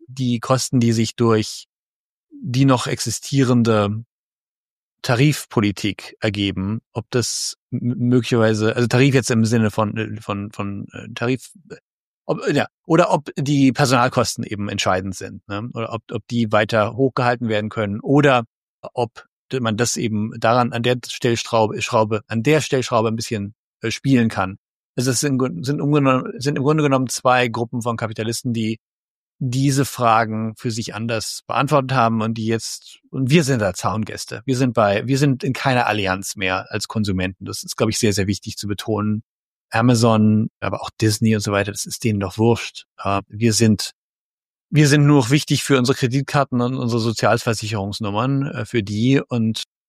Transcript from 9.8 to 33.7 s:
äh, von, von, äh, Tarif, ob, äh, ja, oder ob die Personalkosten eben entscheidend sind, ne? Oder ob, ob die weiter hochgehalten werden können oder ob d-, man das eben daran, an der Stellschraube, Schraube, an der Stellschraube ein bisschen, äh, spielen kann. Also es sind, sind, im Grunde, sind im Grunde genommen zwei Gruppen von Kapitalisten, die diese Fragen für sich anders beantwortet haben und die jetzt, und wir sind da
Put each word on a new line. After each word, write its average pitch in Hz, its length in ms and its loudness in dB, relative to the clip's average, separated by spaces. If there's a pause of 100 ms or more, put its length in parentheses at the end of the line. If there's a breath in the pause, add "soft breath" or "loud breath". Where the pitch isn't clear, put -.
äh, 107 240 -6
von, 101 320 -8
von, 101 400 -10
äh, - 220 -14
Tarif, 120 360 -4 (800)
ob, - 180 -4
äh, - 60 0
ja, - 140 2 (180)
oder 165 260 2
ob 170 260 -2
die 139 360 2
Personalkosten 123 720 0
eben 101 240 -6
entscheidend 98 480 -2
sind, 104 320 -14
ne? 104 240 -8
Oder 110 200 -8
ob, 113 100 -8 (100)
ob 113 160 -8
die 113 240 -2
weiter 107 420 2
hochgehalten 123 540 0
werden 107 220 -2
können 104 300 -4
oder 139 440 4 (380)
ob - 420 -6 (260)
d-, 135 100 -4
man 113 160 0
das 120 200 0
eben 110 420 -2
daran, 117 340 4
an 117 100 -4
der 123 240 2
Stellschraube, 113 760 0
Schraube, 110 480 0
an 113 140 -4
der 147 180 4
Stellschraube 120 480 0
ein 110 80 -2
bisschen, 107 380 -6 (260)
äh, 113 100 -4
spielen 120 380 2
kann. 95 300 -4 (380)
Also 131 140 -2
es 120 100 0
sind, 139 200 0 (240)
sind, 147 160 -2
im 143 100 0
Grunde, 135 480 2
sind 143 200 -2
im 131 60 -2
Grunde 156 180 2
genommen 135 260 2
zwei 127 400 2
Gruppen 117 340 -6
von 117 140 -2
Kapitalisten, 113 560 -6
die 110 260 -4 (600)
diese 135 440 2
Fragen 110 720 0
für 120 160 -6
sich 110 240 -8
anders 113 500 -6
beantwortet 131 460 0
haben 113 280 2
und 113 140 -2
die 110 120 -6
jetzt, - 520 -6 (120)
und 131 200 -2
wir 160 140 4
sind 127 160 0
da 98 120 0